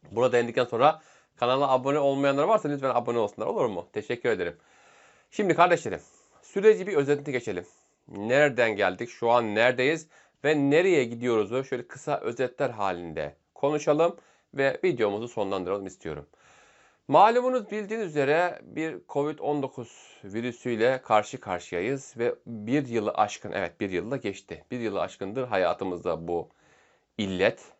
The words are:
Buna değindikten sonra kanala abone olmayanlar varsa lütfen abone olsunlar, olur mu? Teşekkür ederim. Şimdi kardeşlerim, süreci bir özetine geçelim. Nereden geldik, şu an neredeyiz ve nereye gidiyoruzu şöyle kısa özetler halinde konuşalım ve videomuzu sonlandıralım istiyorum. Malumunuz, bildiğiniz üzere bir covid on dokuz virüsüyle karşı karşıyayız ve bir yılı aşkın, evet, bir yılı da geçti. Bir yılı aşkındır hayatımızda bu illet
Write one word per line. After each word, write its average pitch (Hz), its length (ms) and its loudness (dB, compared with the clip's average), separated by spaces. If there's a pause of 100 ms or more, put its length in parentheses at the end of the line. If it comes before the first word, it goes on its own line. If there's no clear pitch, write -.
(100)
Buna 117 220 2
değindikten 120 320 2
sonra 135 380 2 (340)
kanala 131 340 2
abone 131 280 2
olmayanlar 139 460 2
varsa 208 240 2
lütfen 139 260 -2
abone 120 240 0
olsunlar, 110 280 -2
olur 190 200 0
mu? 95 260 -6
Teşekkür 120 360 -4
ederim. 90 280 -2 (760)
Şimdi 190 240 0
kardeşlerim, 165 460 2 (420)
süreci 196 440 4
bir 196 100 -2
özetine 143 360 0
geçelim. 113 340 -4 (420)
Nereden 117 680 2
geldik, 98 340 0
şu 117 200 -2
an 117 240 2
neredeyiz 127 540 0 (360)
ve 151 120 2 (140)
nereye 165 340 4
gidiyoruzu 117 600 -2
şöyle 123 240 -8
kısa - 320 -6
özetler 123 500 -4
halinde 87 640 -6 (200)
konuşalım 151 640 0 (380)
ve 135 300 0
videomuzu 113 440 0
sonlandıralım 98 580 -2
istiyorum. 78 400 -10 (840)
Malumunuz, 233 640 4
bildiğiniz 214 360 -6
üzere 151 560 0
bir 156 340 -8 (120)
covid 151 300 -4
on 147 240 -4
dokuz - 600 -12
virüsüyle 117 800 0
karşı 104 380 2
karşıyayız 95 760 -6
ve 117 180 -2 (120)
bir 117 400 -2
yılı 113 240 -2
aşkın, - 420 -2
evet, 90 280 -6
bir 101 100 -2
yılı 92 200 -4
da 139 60 -4
geçti. - 540 -10
Bir 123 100 -6
yılı 98 200 -4
aşkındır 101 480 -6
hayatımızda 87 800 -2
bu 87 200 -4 (680)
illet 98 460 0 (160)